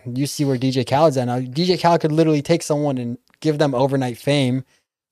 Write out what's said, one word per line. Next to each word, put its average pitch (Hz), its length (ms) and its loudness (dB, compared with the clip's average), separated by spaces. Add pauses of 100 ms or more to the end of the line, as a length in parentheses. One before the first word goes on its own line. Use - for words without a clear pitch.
you 127 220 -4
see 147 180 -4
where 135 140 0
D 131 100 0
J 127 140 -2
Khaled's 143 340 2
at 123 80 0
now. 123 140 -2
D 131 260 -4
J 180 100 2
Khaled 170 260 2
could 156 100 0
literally 156 320 2
take 165 180 0
someone 147 380 -2
and 120 180 -8 (220)
give 151 180 0
them 147 160 2
overnight 131 460 0
fame. 131 440 0 (480)